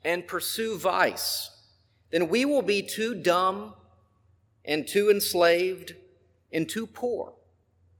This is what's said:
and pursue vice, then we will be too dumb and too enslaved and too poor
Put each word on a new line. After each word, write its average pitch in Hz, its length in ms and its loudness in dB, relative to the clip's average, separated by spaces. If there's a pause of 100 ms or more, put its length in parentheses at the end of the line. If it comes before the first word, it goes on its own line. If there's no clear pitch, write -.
and 175 240 -2
pursue 214 500 -4
vice, 175 760 0 (600)
then 165 180 0
we 233 160 2
will 285 180 2
be 196 200 0
too 226 320 -4
dumb 185 600 0 (920)
and 151 240 -2
too 202 200 2
enslaved 180 840 2 (580)
and 160 160 -2
too 220 200 -6
poor - 460 -6 (640)